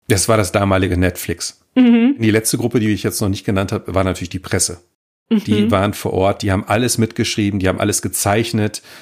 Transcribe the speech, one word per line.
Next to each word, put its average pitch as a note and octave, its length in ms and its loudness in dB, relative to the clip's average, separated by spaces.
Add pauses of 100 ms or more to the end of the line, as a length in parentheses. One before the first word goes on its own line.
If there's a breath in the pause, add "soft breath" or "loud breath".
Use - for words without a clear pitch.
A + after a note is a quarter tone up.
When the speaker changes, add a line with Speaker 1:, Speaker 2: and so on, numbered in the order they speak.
Speaker 1:
Das G2+ 220 0
war A2+ 80 4
das G#2 160 0
damalige F#2+ 440 2
Netflix. - 680 -4 (100)
Speaker 2:
Mhm. A#3+ 460 4
Speaker 1:
Die A2 100 2
letzte - 260 2
Gruppe, A#2 220 0
die G#2+ 120 0
ich G2+ 120 -2
jetzt - 180 -4
noch G#2+ 80 0
nicht G2 160 -4
genannt G2 280 -2
habe, G2+ 240 -6
war F#2+ 80 2
natürlich F#2 260 -4
die G2+ 80 -8
Presse. F#2 400 -4 (520)
Die G#3 320 0
Speaker 2:
Mhm. G#3+ 100 0
Speaker 1:
waren G2+ 200 2
vor - 200 -6
Ort, F#2+ 300 0
die G2+ 100 0
haben G2 100 0
alles A#2 360 -2
mitgeschrieben, G#2+ 600 -2
die F#2 80 -2
haben F#2+ 140 -2
alles G2+ 200 -2
gezeichnet, G#2+ 800 -2 (200 loud breath)